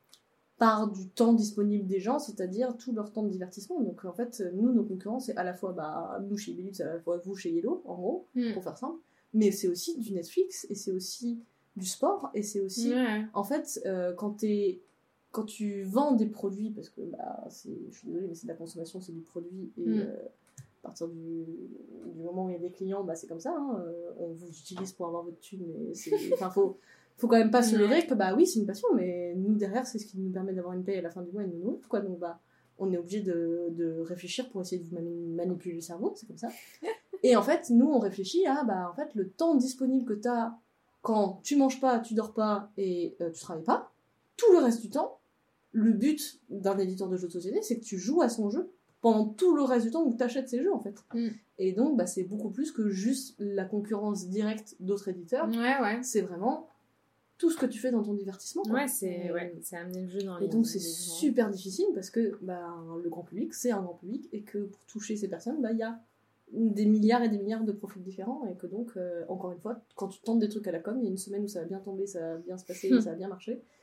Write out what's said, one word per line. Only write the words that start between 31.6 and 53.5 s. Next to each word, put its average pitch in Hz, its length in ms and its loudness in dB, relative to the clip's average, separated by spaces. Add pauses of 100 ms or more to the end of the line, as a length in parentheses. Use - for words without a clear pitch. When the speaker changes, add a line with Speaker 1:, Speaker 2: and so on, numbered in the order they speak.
Speaker 1:
nourrir, - 220 -4
quoi, 208 140 0
donc, 185 180 -4
bah, 170 220 -8 (380)
on 190 120 0
est 180 60 2
obligé 180 240 -4
de, 170 520 0
de 165 280 -2
réfléchir 180 480 -6
pour 185 140 -6
essayer 180 200 -4
de 165 60 -12
vous 175 60 -8
mani-, 170 400 -6
manipuler 175 400 -2
le 170 80 -8
cerveau, 185 340 -4
c'est - 100 -20
comme 165 120 -16
ça. 233 100 -8 (320)
Speaker 2:
<laughs> 392 420 -6
Speaker 1:
Et 247 140 10
en 202 60 8
fait, 330 260 2
nous, 240 180 10
on 294 120 6
réfléchit 202 480 2
à, 277 180 2
bah, 185 260 0
en 175 60 -16
fait, 294 180 -6
le 185 140 0
temps 330 260 4
disponible 262 520 4
que 220 80 0
t'as 233 400 0 (480)
quand 208 400 2
tu 285 140 2
manges 269 240 6
pas, 254 180 4
tu 226 160 -4
dors 214 180 0
pas 208 460 0
et, 180 420 0
euh, 170 100 0
tu 165 120 -14
travailles 160 220 -8
pas, - 280 2 (460)
tout 466 140 10
le 339 60 12
reste 240 220 4
du 202 80 -10
temps, - 300 -2 (540)
le 220 200 6
but 277 560 2
d'un 196 300 0
éditeur 185 300 0
de 185 100 0
jeux 180 100 -4
de 170 40 -8
société, 185 280 -2
c'est 240 180 -2
que - 60 -12
tu 190 140 -6
joues 277 240 2
à 233 80 4
son 214 180 -2
jeu 302 220 -2 (320)
pendant 214 240 6
tout 349 280 4
le 285 80 4
reste 247 240 4
du 226 60 0
temps 330 140 2
où 240 80 2
t'achètes 254 340 -2
ses 247 140 0
jeux, 381 100 4
en 262 80 0
fait. - 320 -10
Speaker 2:
Mm. 233 160 0 (300)
Speaker 1:
Et 190 140 2
donc, 254 260 4
bah, 180 80 4
c'est 185 180 -2
beaucoup 208 260 -6
plus 302 220 -4
que 214 160 0
juste 196 500 0
la 196 280 -2